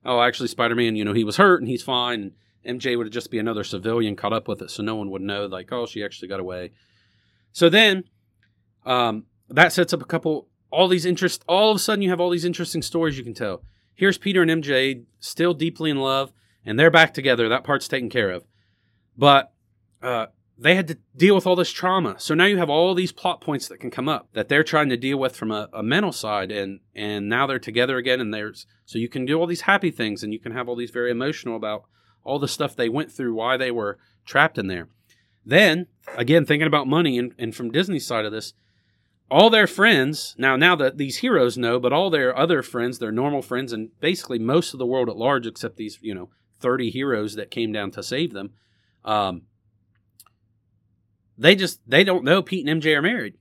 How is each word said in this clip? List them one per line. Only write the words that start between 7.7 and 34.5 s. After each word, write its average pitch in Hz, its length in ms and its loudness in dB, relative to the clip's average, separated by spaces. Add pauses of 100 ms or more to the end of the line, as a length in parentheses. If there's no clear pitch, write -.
um, 120 400 0 (240)
that 156 240 2
sets 170 200 0
up 151 100 -4
a - 20 -14
couple, 156 420 -4 (240)
all 175 160 2
these 180 200 0
interest-, 180 400 -4
all 202 240 2
of 214 60 0
a - 20 -4
sudden 208 240 -2
you 185 80 0
have 170 100 -2
all 180 80 0
these 175 160 -4
interesting 170 380 -6
stories 160 340 -4
you 131 60 -14
can 117 100 -12
tell. 101 300 -8 (320)
Here's 190 240 2
Peter 185 240 2
and 165 80 4
M 165 100 0
J 135 400 0 (180)
still 170 360 -2
deeply 160 340 -4
in 143 80 -2
love, 135 340 -2 (320)
and 107 160 -4
they're 160 120 8
back 160 240 6
together. 120 340 2
That 127 140 0
part's 139 240 -2
taken 127 220 -4
care 110 200 0
of. 90 160 -8 (720)
But, 139 340 6 (520)
uh, 117 240 -4 (340)
they 156 140 6
had 185 140 0
to 156 80 -8 (180)
deal 185 200 6
with 185 120 2
all 185 80 4
this 175 160 0
trauma. 180 480 -2
So - 160 -2
now 170 80 4
you 196 140 4
have 170 120 0
all 165 240 2
these 180 200 -2
plot - 260 -4
points 143 300 -6
that 90 100 -18
can - 100 -10
come 131 200 -6
up 147 240 -4
that 110 160 -4
they're 143 120 4
trying 151 280 0
to 123 80 -2
deal 135 200 -4
with 131 180 -2
from 110 160 -6
a, 107 200 -6
a 110 100 -10
mental 156 300 0
side, 104 400 -6
and, 98 300 -8 (120)
and 104 360 -6
now 123 180 0
they're 135 120 -4
together 123 380 -2
again, 127 220 -2
and 107 140 -6
there's, 107 340 -12 (180)
so - 140 -8
you 117 80 -4
can 127 180 -6
do 147 140 0
all 170 80 0
these 170 140 -6
happy 196 280 0
things, 104 320 -6
and 107 120 -8
you 110 60 -10
can 120 120 -12
have 120 160 -8
all 123 80 -6
these 120 160 -8
very 123 200 -2
emotional 123 440 -6
about 107 300 -8 (380)
all 139 160 -4
the 135 80 -2
stuff - 280 -6
they 117 140 -2
went 143 200 -4
through, 123 240 -6
why 117 220 0
they 131 160 -4
were 104 260 -4 (280)
trapped 151 320 2